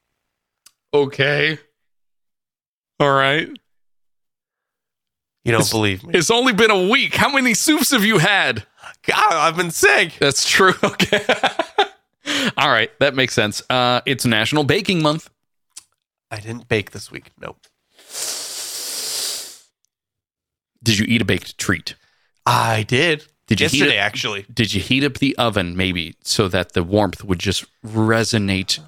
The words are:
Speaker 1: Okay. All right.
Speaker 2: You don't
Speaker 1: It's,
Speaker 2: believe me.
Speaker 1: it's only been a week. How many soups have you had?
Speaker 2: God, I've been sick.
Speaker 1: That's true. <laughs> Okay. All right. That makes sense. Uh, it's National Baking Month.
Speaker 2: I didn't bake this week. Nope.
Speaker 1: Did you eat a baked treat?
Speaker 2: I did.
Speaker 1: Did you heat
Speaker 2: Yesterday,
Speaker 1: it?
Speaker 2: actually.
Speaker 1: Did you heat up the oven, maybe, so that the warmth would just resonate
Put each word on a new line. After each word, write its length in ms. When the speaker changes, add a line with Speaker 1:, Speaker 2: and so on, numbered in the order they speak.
Speaker 1:
Okay. 680
All 160
right. 340
Speaker 2:
You 80
don't 100
Speaker 1:
It's, 80
Speaker 2:
believe 340
me. 140
Speaker 1:
it's 120
only 220
been 180
a 200
week. 240
How 180
many 220
soups 380
have 120
you 140
had? 480
Speaker 2:
God, 260
I've 240
been 140
sick. 500
Speaker 1:
That's 260
true. 320
<laughs> 60
Okay. 400
All 120
right. 220
That 160
makes 180
sense. 340
Uh, 380
it's 180
National 380
Baking 400
Month. 280
Speaker 2:
I 80
didn't 300
bake 240
this 180
week. 200
Nope. 160
Speaker 1:
Did 160
you 100
eat 140
a 20
baked 340
treat? 380
Speaker 2:
I 380
did. 400
Speaker 1:
Did 120
you 80
heat 100
Speaker 2:
Yesterday, 180
Speaker 1:
it? 40
Speaker 2:
actually. 520
Speaker 1:
Did 220
you 60
heat 220
up 120
the 220
oven, 400
maybe, 460
so 260
that 240
the 120
warmth 400
would 160
just 240
resonate 1040